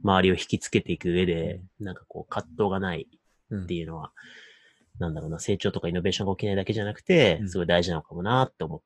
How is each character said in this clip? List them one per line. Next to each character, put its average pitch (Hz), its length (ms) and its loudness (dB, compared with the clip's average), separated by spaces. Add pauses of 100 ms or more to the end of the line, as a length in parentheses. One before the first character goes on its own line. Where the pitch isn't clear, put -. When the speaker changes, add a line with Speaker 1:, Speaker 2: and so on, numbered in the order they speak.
Speaker 1:
周 95 180 6
り 92 100 6
を - 20 4
引 85 140 -4
き 98 100 0
つ - 100 -10
け 107 120 4
て 90 120 -4
い 85 60 -4
く 90 120 -4
上 90 160 2
で、 82 340 -2 (200)
Speaker 2:
う - 40 -10
ん。 - 20 -8
Speaker 1:
な 90 60 -8
ん - 20 -10
か - 140 -20
こ - 180 -14
う - 20 -
葛 - 300 -8
藤 104 120 2
が 95 100 -2
な 92 160 -2
い 80 100 -8 (480)
っ 95 120 -6
て 87 80 -4
い 85 100 -4
う - 20 -10
の 82 120 -10
は、 80 120 -14 (880)
Speaker 2:
う - 0 -
ん。 - 20 -4
Speaker 1:
な 85 100 -2
ん 78 40 -4
だ 78 60 -8
ろ 78 80 -10
う - 20 -6
な、 80 80 -6
成 104 180 -2
長 101 160 -2
と - 80 -4
か 87 80 -4
イ 85 40 -4
ノ 90 100 -2
ベ 95 80 2
ー - 20 0
シ - 80 -2
ョ 104 40 -2
ン - 40 -2
が 95 60 0
起 - 60 -12
き 107 60 -2
な 101 60 0
い 98 40 0
だ 95 80 -2
け 110 80 -2
じ 107 80 -2
ゃ 104 40 -2
な 104 80 -6
く - 80 -14
て、 120 400 6
Speaker 2:
う 107 40 -4
ん。 95 40 -4
Speaker 1:
す 90 80 -6
ご 87 80 0
い - 20 -6
大 87 160 4
事 90 80 0
な 85 60 0
の 78 60 -4
か - 120 -16
も 87 80 -8
な 123 220 4
っ - 100 -10
て 82 100 -6
思 80 120 -8
っ - 100 -14